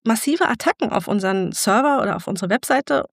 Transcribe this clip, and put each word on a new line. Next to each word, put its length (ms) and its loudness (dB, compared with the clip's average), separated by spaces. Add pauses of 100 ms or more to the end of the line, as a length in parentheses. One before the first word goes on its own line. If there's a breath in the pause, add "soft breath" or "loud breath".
massive 460 0
Attacken 420 -2
auf 160 -2
unseren 440 0
Server 500 2
oder 140 0
auf 120 -8
unsere 220 -4
Webseite 640 0